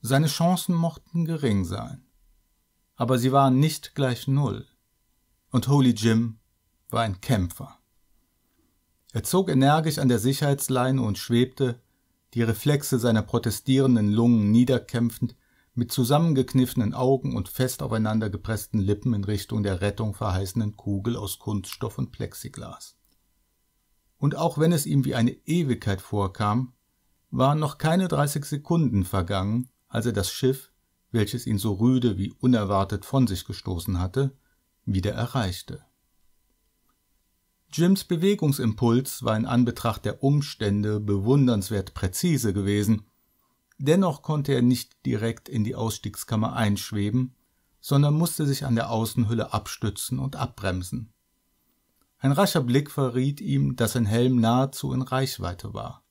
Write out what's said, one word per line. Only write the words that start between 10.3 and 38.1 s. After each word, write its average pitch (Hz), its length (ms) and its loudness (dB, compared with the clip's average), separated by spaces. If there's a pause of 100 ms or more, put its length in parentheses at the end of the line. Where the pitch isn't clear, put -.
und 104 160 -2
schwebte, 120 640 0 (520)
die 117 80 0
Reflexe 139 580 0
seiner 110 220 2
protestierenden 117 880 2
Lungen 110 400 4
niederkämpfend, 120 840 0 (400)
mit 120 160 -4
zusammengekniffenen 131 1040 2
Augen 127 400 0
und 101 140 -6
fest - 340 -4
aufeinander 110 480 -2
gepressten 104 480 -6
Lippen 104 340 0
in 101 120 -2
Richtung 104 400 -4
der 95 160 -2
Rettung 104 340 -2
verheißenden 101 600 -4
Kugel 104 400 -4
aus 104 240 -8
Kunststoff 104 580 -6
und 127 140 -6
Plexiglas. - 840 -14 (1200)
Und 147 180 0
auch 160 220 -2
wenn 160 120 4
es 165 160 0
ihm 139 180 2
wie - 120 -2
eine 117 160 2
Ewigkeit 131 680 -2
vorkam, 104 720 -2 (560)
waren 131 280 2
noch 147 200 -4
keine 175 280 2
dreißig 147 380 -2
Sekunden 143 600 0
vergangen, 98 680 -2 (180)
als 117 160 -4
er 117 80 -2
das 101 200 -2
Schiff, 135 400 -2 (400)
welches 113 340 -2
ihn 107 120 0
so 101 160 -2
rüde 117 440 2
wie 95 140 -4
unerwartet 101 720 0
von 131 240 2
sich 92 160 -4
gestoßen 90 560 -4
hatte, 131 360 -2 (480)
wieder 98 280 -2
erreichte. - 720 -4 (1900)
Jims 185 340 2
Bewegungsimpuls 139 1160 0